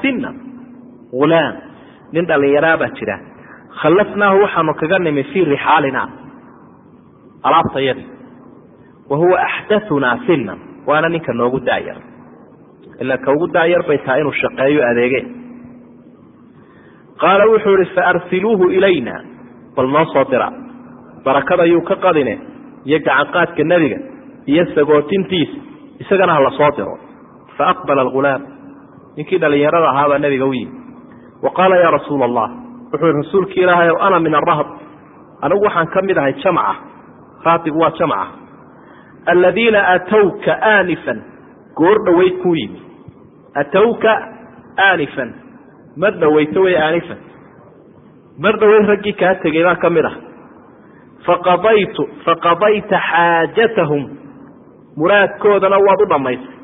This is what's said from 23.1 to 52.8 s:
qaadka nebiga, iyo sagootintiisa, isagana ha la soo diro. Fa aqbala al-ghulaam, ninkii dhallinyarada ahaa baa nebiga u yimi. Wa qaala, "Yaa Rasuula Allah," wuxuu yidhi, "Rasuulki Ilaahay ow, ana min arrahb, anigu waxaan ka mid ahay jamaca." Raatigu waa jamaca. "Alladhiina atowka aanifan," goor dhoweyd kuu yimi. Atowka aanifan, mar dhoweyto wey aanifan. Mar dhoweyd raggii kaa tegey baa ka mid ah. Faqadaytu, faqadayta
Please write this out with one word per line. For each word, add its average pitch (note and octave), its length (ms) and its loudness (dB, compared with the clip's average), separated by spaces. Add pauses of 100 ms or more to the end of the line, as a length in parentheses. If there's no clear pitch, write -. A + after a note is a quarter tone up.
qaadka E3+ 300 -2
nebiga, D#3 340 0 (480)
iyo D#3+ 200 2 (100)
sagootintiisa, D3+ 840 0 (420)
isagana F#3 340 0
ha D3+ 60 2
la C3+ 120 2
soo D3 240 2
diro. F#2 220 -8 (600)
Fa D3 100 0
aqbala D3 340 0
al-ghulaam, C3 400 -2 (760)
ninkii E3 220 -4
dhallinyarada D3 500 2
ahaa C#3 200 0
baa C#3+ 80 2
nebiga C#3 280 0
u C3+ 80 -2
yimi. A#2 180 -8 (720)
Wa C3+ 80 0
qaala, F#3 260 2
"Yaa E3+ 140 4
Rasuula C#3+ 340 -2
Allah," A#2+ 240 -2 (420)
wuxuu E3 160 -2
yidhi, D3 160 0
"Rasuulki F#3 360 -2
Ilaahay F3 300 4
ow, D#3+ 120 0
ana F3+ 180 2
min D#3+ 160 0
arrahb, D3+ 320 0 (760)
anigu G3 220 0
waxaan E3+ 240 0
ka F#3+ 140 0
mid F#3+ 160 0
ahay C#3 160 0
jamaca." C3 420 -2 (680)
Raatigu E3 340 0
waa D#3+ 200 2
jamaca. A2 280 -2 (1000)
"Alladhiina F#3 600 2
atowka F3+ 640 2 (100)
aanifan," F3+ 600 0 (540)
goor F#3 300 4
dhoweyd F3+ 360 2
kuu F3+ 140 0
yimi. A2 260 -8 (760)
Atowka G#3+ 560 2 (640)
aanifan, D3+ 560 0 (640)
mar F#3+ 140 0
dhoweyto D#3 500 2
wey F#3 160 2
aanifan. D#3 400 -2 (1200)
Mar G3+ 200 0
dhoweyd G#3+ 280 6
raggii G#3 260 -2
kaa F#3 220 0
tegey E3 280 0
baa F3 120 2
ka F3 140 -2
mid D#3+ 160 2
ah. G#2+ 100 -6 (1120)
Faqadaytu, F3 800 0 (220)
faqadayta E3+ 720 0